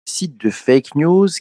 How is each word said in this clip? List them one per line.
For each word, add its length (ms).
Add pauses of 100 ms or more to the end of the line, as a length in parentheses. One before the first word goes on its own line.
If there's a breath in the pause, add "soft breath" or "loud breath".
sites 320
de 120
fake 440
news 340 (120)